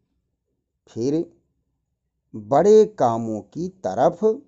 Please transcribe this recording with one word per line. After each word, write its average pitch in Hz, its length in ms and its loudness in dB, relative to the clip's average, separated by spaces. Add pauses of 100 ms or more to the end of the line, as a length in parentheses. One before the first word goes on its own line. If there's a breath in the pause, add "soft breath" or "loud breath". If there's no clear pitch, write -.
(880)
फिर 139 540 -6 (920)
बड़े 165 500 4
कामों 113 560 -4
की 160 280 -12
तरफ 170 800 -2